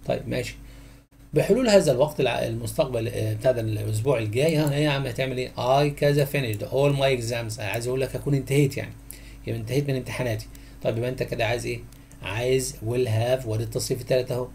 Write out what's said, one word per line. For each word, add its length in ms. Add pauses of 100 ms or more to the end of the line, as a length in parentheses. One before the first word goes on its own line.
طيب 240
ماشي. 260 (760)
بحلول 360
هذا 220
الوقت 280
الع-، 280
المستقبل، 600
آه، 260
بتاع 180
ده 100
الأسبوع 580
الجاي، 380
ها، 160
إيه 100
يا 60
عم 180
هتعمل 300
إيه؟ 200
I 360
كذا 320
finished 360
all 380
my 220
exams، 380
أنا 100
عايز 180
أقول 140
لك 140
هكون 180
انتهيت 440
يعني، 160 (540)
يبقى 120
انتهيت 300
من 60
امتحاناتي. 520 (360)
طيب 140
يبقى 120
أنت 140
كده 220
عايز 200
إيه؟ 140 (440)
عايز 500
will 340
have 380
وادي 180
التصريف 380
التالت 300
أهو 240